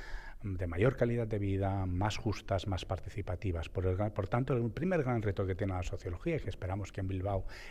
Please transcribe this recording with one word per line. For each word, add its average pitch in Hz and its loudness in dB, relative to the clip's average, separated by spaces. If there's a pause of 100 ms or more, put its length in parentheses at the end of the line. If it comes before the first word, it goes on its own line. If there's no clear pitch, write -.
(440)
de 92 -2
mayor 104 4
calidad 120 2
de 107 0
vida, 98 2
más 92 2
justas, 98 0
más 95 0
participativas. 90 -2
Por 92 0
el 92 4
gran, 104 2
por 95 -2
tanto, 131 2
el 117 2
primer 165 2
gran 120 0
reto 98 2
que 95 0
tiene 98 0
la 90 0
sociología, 92 -2
que - -4
esperamos 95 -4
que 98 -4
en 95 0
Bilbao 95 0 (240)